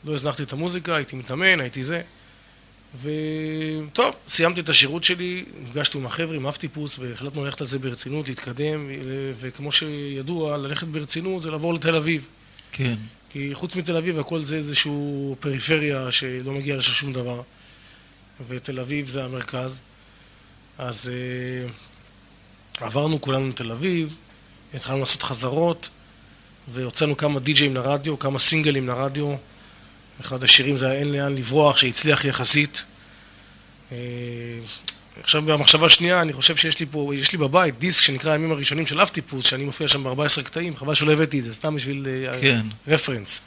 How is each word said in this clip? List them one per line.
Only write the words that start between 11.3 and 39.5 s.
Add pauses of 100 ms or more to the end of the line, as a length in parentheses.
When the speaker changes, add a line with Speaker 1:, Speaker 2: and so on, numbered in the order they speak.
Speaker 1:
זה
לעבור
לתל
אביב. (440)
Speaker 2:
כן. (340)
Speaker 1:
כי
חוץ
מתל
אביב,
הכל
זה
איזשהו
פריפריה
שלא
מגיע
לשם
שום
דבר. (1040)
ותל
אביב
זה
המרכז. (1000)
אז,
אה, (1160)
עברנו
כולנו
לתל
אביב, (580)
התחלנו
לעשות
חזרות, (840)
והוצאנו
כמה
די-ג'יים
לרדיו,
כמה
סינגלים
לרדיו. (840)
אחד
השירים
זה
היה
"אין
לאן
לברוח",
שהצליח
יחסית. (1080)
אה, (1300)
עכשיו
במחשבה
שנייה,
אני
חושב
שיש
לי
פה,
יש
לי
בבית
דיסק
שנקרא
"הימים
הראשונים
של
אב
טיפוס",
שאני